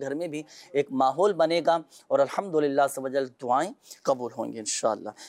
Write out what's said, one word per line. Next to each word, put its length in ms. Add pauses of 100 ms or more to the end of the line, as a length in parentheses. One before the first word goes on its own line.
گھر 140
میں 140
بھی 140 (300)
ایک 180
ماحول 420
بنے 340
گا 120 (300)
اور 100
الحمدللہ 640
عز 140
و 120
جل 180
دعائیں 460 (300)
قبول 360
ہوں 140
گی 60
انشاءاللہ۔ 520 (180)